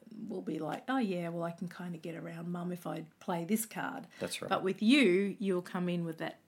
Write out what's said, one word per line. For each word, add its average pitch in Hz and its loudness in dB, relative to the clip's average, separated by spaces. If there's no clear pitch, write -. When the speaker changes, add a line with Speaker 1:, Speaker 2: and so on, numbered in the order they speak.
Speaker 1:
will 185 -6
be 160 -4
like, 156 -4
"Oh 262 2
yeah, 180 0
well, 170 -2
I 170 -2
can 175 -6
kinda 175 -8
get 165 -8
around 170 -8
Mum 175 -4
if 175 -6
I 165 -4
play 170 -2
this 220 2
card." - -6
Speaker 2:
That's - -4
right. - -4
Speaker 1:
But 180 2
with 190 0
you, 202 6
you'll 185 2
come 180 -2
in 175 0
with 160 -6
that 165 -8